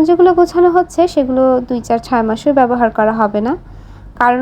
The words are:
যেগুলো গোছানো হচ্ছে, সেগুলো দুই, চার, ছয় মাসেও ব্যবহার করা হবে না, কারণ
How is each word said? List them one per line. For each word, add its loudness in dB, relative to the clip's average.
যেগুলো 4
গোছানো 2
হচ্ছে, 0
সেগুলো -2
দুই, -4
চার, -2
ছয় -2
মাসেও -2
ব্যবহার 0
করা 0
হবে -2
না, -2
কারণ 0